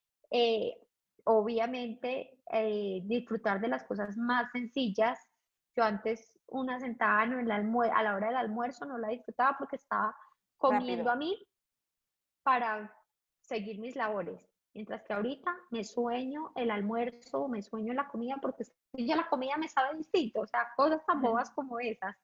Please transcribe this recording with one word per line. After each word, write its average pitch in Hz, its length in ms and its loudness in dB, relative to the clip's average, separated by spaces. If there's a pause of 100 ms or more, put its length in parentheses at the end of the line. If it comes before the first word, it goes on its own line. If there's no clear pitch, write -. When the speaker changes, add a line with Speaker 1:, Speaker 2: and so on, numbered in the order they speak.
(320)
Speaker 1:
Eh, 226 440 2 (500)
obviamente, 233 1120 0 (120)
eh, 208 540 0
disfrutar 220 560 0
de 226 60 0
las - 180 -2
cosas 202 320 -6
más 240 340 0
sencillas. 240 680 0 (560)
Yo 233 80 4
antes 220 640 -2
una 254 320 -4
sentada 220 460 2
en 240 80 0
el 247 180 0
almue-, 220 420 2
a 220 100 4
la 208 120 2
hora 196 120 0
del 247 100 0
almuerzo 240 480 -2
no 277 120 -8
la 226 120 -4
disfrutaba 247 480 0
porque 277 200 -6
estaba 214 380 -2 (420)
comiendo 247 520 4
Speaker 2:
Rápido. - 20 4
Speaker 1:
a 240 40 2
mí 320 320 -4 (960)
para 220 500 2 (480)
seguir 214 380 -6
mis 247 160 -10
labores. 208 520 -4 (260)
Mientras 214 300 -10
que - 100 -6
ahorita 262 420 -2 (160)
me 226 120 -4
sueño 254 720 -4
el 233 140 0
almuerzo, 240 800 -2
me 226 140 -4
sueño 220 320 -4
la 277 160 -2
comida, 240 320 -4
porque - 220 -4
es - 100 -12 (200)
que 247 120 -4
ya 302 100 2
la 330 140 2
comida 269 280 0
me 320 120 -4
sabe 277 280 2
distinto, 277 440 0
o 214 60 -6
sea, 240 280 -2
cosas 311 300 4
tan 320 160 2
Speaker 2:
Ujú. 240 100 4
Speaker 1:
bobas 233 200 2
como 254 280 -6
esas. 220 440 -6